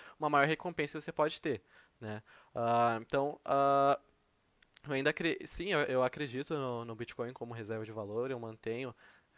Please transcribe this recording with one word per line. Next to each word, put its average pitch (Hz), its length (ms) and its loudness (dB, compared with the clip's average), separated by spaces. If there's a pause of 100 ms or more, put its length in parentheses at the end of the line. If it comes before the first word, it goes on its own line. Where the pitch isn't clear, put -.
(200)
uma 151 100 0
maior 143 180 6
recompensa 160 520 -2
você - 140 -10
pode 156 260 2
ter, 131 220 -2 (400)
né? 107 200 -8 (320)
Ah, 117 460 4
então, 139 460 -2
ah, 139 520 4 (880)
eu 147 80 -6
ainda 139 180 2
acre-, 165 340 -2
sim, 180 240 -6
eu, 165 120 2
eu 127 220 2
acredito 135 520 -4
no, 123 280 -4
no 117 120 -8
Bitcoin 117 360 -6
como 117 220 -10
reserva 110 320 -6
de 110 80 -10
valor, 110 380 -4
eu 123 80 -6
mantenho, 113 540 -6 (440)